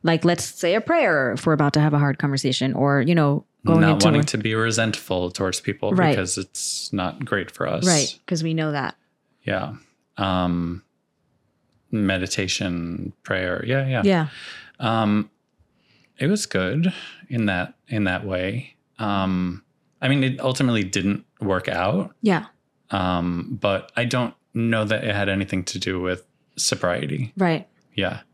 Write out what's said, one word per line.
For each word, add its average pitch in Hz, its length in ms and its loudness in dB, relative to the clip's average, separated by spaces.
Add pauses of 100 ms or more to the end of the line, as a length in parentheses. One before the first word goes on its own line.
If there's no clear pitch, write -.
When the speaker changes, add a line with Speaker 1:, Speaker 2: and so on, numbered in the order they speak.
Speaker 1:
Like, 165 200 2
let's 170 200 2
say 180 320 -2
a 226 40 2
prayer 180 520 2
if - 120 -6
we're 160 80 4
about 147 220 4
to 151 60 4
have 151 120 4
a 147 60 2
hard 143 200 2
conversation, 135 560 0
or, 139 280 2
you 165 140 4
know, 147 280 2 (220)
going - 140 6
Speaker 2:
Not 160 140 6
Speaker 1:
into - 120 2
Speaker 2:
wanting 147 140 6
Speaker 1:
a 151 40 2
Speaker 2:
to - 140 -2
be 110 160 0
resentful 110 800 0
towards 95 280 -2
people 101 320 -2
Speaker 1:
Right. 180 180 6
Speaker 2:
because 98 280 0
it's - 540 -8
not 95 320 -4
great 98 260 -4
for - 160 -4
us. - 200 -2
Speaker 1:
Right, 151 300 2 (100)
'cause 160 180 -4
we 160 100 -2
know 156 180 -2
that. 139 220 -4 (480)
Speaker 2:
Yeah. 95 320 -4 (420)
Um, 87 640 -2 (1080)
meditation, 92 1200 -2 (100)
prayer. 92 440 -4
Yeah, 135 200 0
yeah. 127 180 0
Speaker 1:
Yeah. 175 220 4 (520)
Speaker 2:
Um, 110 520 2 (880)
it 135 100 0
was 208 180 0
good 123 460 0 (360)
in 117 180 -2
that, 90 280 -2 (140)
in 107 160 -2
that 90 220 -2
way. 95 500 -4 (220)
Um, 95 640 -2 (380)
I 135 80 0
mean, 139 140 2
it 131 180 -2
ultimately 127 440 0
didn't 98 400 -2 (160)
work 95 280 -2
out. 92 540 -2
Speaker 1:
Yeah. 190 240 2 (440)
Speaker 2:
Um, 90 680 -2
but 98 360 -2
I 120 80 0
don't 120 300 -2 (200)
know 113 300 0
that 104 200 0
it 104 100 -2
had 101 140 0
anything 98 360 -2
to - 140 -8
do 92 220 -4
with 90 240 -4 (320)
sobriety. 117 800 -2
Speaker 1:
Right. 175 300 0 (280)
Speaker 2:
Yeah. - 260 -4 (140)